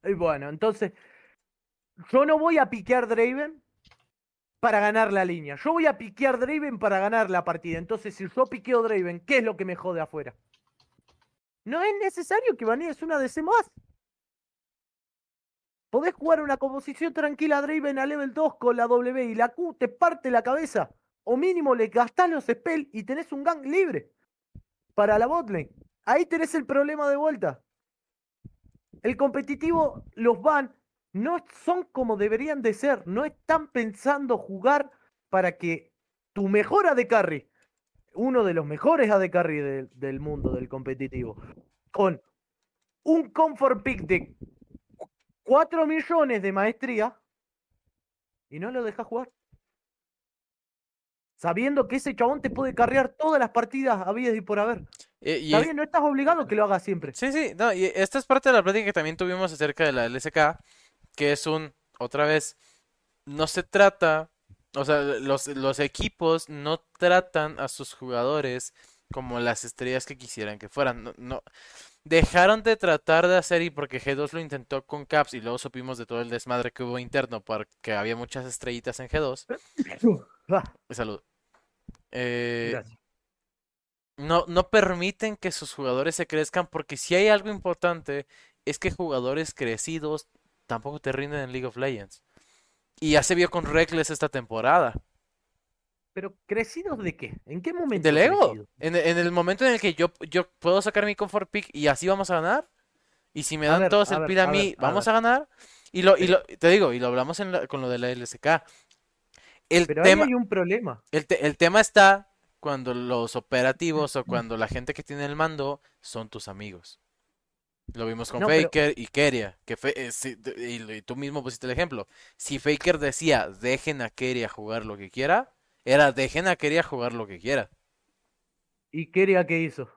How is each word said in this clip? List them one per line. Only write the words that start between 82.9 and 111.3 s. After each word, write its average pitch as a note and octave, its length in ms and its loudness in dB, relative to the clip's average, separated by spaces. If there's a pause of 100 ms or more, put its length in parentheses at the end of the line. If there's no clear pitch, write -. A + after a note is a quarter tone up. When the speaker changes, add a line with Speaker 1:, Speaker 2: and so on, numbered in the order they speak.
Speaker 2:
no, D#3+ 300 0
no F3 220 0
permiten G3+ 680 0
que F#3 160 -6
sus - 220 -12
jugadores C3+ 420 -2
se E3+ 120 -4
crezcan, D#3 400 -2
porque D#3 280 -10
si E3+ 200 -2
hay G3+ 120 4
algo G#3 220 2
importante, E3+ 800 -4 (380)
es - 120 -4
que F#3 140 -4
jugadores D3 640 -4
crecidos D3+ 720 -6 (400)
tampoco C#3 320 -8
te C3+ 120 -4
rinden C#3+ 280 -6
en B2+ 120 -8
League B2+ 140 -6
of A#2 120 -8
Legends. B2 440 -6 (800)
Y D#3 120 0
ya D3 120 8
se F#3 100 0
vio F3 160 4
con E3 160 -4
Reckless D#3+ 460 0
esta D3+ 180 -2
temporada. B2 640 2 (1200)
Speaker 1:
¿Pero G3 220 -10 (100)
crecidos A3+ 540 -4
de F3+ 180 -6
qué? A#2+ 160 -12 (140)
¿En F3 160 -10
qué E4+ 100 -4
momento A#3+ 340 0
Speaker 2:
Del D3+ 120 4
ego. F4 200 2 (100)
Speaker 1:
crecidos? G#2+ 180 -10 (100)
Speaker 2:
En, E3 180 -4
en E3+ 220 2
el F3 140 0
momento F3+ 340 0
en B3 80 4
el A3+ 80 -2
que F3 140 0
yo, E3+ 160 2 (180)
yo F3 180 0 (120)
puedo F#3 240 2
sacar G#3 220 0
mi G#3 100 -2
comfort G3+ 340 -4
pick G#3 240 -6
y D3 140 0
así C#3+ 200 2
vamos G3 220 0
a F3+ 60 2
ganar. F#3 340 0 (640)
Y D3 80 -6
si D#3 160 -4
me D3+ 100 0
Speaker 1:
A D3+ 40 4
Speaker 2:
dan F3+ 100 4
Speaker 1:
ver, F#3 80 2
Speaker 2:
todos G3+ 220 4
Speaker 1:
a F#3+ 40 2
Speaker 2:
el D#3 60 0
Speaker 1:
ver, D#3 60 -2
Speaker 2:
pil F#3+ 120 2
a F#3 40 6
Speaker 1:
a F3+ 40 4
Speaker 2:
mí, F3 220 2
Speaker 1:
ver, - 80 -8
a - 60 -6
Speaker 2:
vamos G3 240 0
Speaker 1:
ver. A3 40 4
Speaker 2:
a - 40 4
ganar. A#3+ 340 2 (420)
Y F3+ 120 -2
lo, F#3+ 120 10
y F#3 120 2
Speaker 1:
Pero F3+ 200 4
Speaker 2:
lo, - 120 -18
te E3 100 4
digo, F3+ 240 6
y B2 60 -4
lo B2 80 0
hablamos B2+ 320 -2
en F#3+ 120 -6
la, F3+ 140 -2
con C#3 160 -6
lo B2+ 80 -4
de B2 80 -2
la B2 140 -4
L B2 120 -8
S A#2 140 -14
K. D#3 260 2 (1040)
El E3+ 180 4
Speaker 1:
Pero D3+ 160 0
ahí F#3+ 80 10
Speaker 2:
tema, G3+ 140 6
Speaker 1:
hay B3+ 100 0
un A#3+ 120 0
problema. F#3 540 -2 (100)
Speaker 2:
el D#3 140 -2
te-, - 220 0